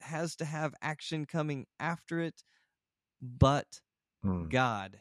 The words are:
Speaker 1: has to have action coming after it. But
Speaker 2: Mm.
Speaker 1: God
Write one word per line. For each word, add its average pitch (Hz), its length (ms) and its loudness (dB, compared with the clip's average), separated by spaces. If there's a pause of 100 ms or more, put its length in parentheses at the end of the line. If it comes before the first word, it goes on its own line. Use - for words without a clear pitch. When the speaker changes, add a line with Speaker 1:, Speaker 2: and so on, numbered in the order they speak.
Speaker 1:
has 160 360 -4
to 165 80 -6
have 151 360 -2
action 151 440 -4
coming 151 420 -2 (120)
after 165 420 -4
it. 165 220 -6 (800)
But 131 600 4 (420)
Speaker 2:
Mm. 87 260 0
Speaker 1:
God 107 520 0